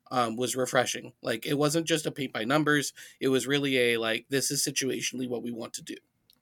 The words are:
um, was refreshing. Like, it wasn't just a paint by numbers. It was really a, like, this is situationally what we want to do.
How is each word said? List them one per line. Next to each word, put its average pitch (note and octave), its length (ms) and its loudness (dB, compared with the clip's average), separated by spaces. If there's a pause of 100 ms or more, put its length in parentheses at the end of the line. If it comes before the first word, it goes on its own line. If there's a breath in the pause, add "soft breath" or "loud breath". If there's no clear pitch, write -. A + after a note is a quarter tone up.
um, A#2+ 260 0
was A#2+ 200 -2
refreshing. B2+ 640 0
Like, A#2 240 -2
it D3 100 0
wasn't D3+ 300 2
just D#3 220 0
a - 40 -2
paint C3 220 -6
by A2+ 100 -4
numbers. D3 500 2 (260 loud breath)
It C#3 80 0
was C3 180 4
really C#3 320 2
a, A#2+ 200 4
like, A2 320 -2
this C3+ 200 0
is C#3+ 160 -2
situationally B2+ 640 -4
what A#2 140 -4
we A#2+ 80 -6
want A2+ 220 -10
to - 100 -12
do. - 120 -12 (460)